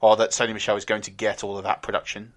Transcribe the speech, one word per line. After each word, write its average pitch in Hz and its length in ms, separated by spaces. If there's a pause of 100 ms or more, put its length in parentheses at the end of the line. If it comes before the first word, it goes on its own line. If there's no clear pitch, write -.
or 107 160
that 113 140
Sony 117 220
Michel 107 220
is 101 100
going 107 180
to - 80
get 104 320
all 101 140
of 95 80
that 92 180
production. 104 540